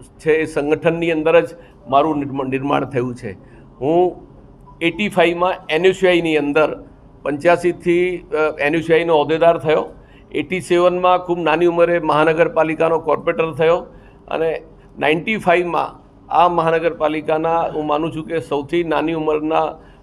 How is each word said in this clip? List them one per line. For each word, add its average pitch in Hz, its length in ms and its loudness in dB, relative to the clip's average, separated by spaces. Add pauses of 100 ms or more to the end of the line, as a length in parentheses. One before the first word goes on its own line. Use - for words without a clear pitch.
(180)
છે 156 140 0
એ 156 120 2
સંગઠનની 156 680 -2
અંદર 160 280 4
જ - 80 -2 (400)
મારું 147 300 2
નિર્મ-, 135 300 -6
નિર્માણ 139 360 -2
થયું 123 300 -4
છે. 117 180 -12 (480)
હું 170 480 -2 (540)
એઇટી 170 260 -2
ફાઈવમાં 175 460 0 (160)
એન 165 160 0
એસ 190 180 2
યુ 180 60 6
આઈની 170 260 2
અંદર 143 480 0 (380)
પંચ્યાસીથી, 170 960 0
અ, - 180 -8 (240)
એન 147 140 0
એસ 165 160 -4
યુ 160 60 6
આઈનો 165 200 2
હોદ્દેદાર 160 420 2
થયો. 170 300 0 (440)
એઇટી 151 280 -4
સેવનમાં 180 580 2
ખૂબ 175 200 -4
નાની 165 280 2
ઉંમરે 170 320 2
મહાનગરપાલિકાનો 160 1000 2
કોર્પોરેટર 160 560 -2
થયો 180 320 2 (420)
અને 156 340 -4 (360)
નાઇન્ટી 170 380 0
ફાઈવમાં 170 680 -2 (300)
આ 165 160 4
મહાનગરપાલિકાના 160 1120 0
હું 151 260 -6
માનું 151 300 -2
છું 160 80 -8
કે 165 160 -6
સૌથી 156 440 -4
નાની 156 280 -2
ઉંમરના 156 520 -2 (380)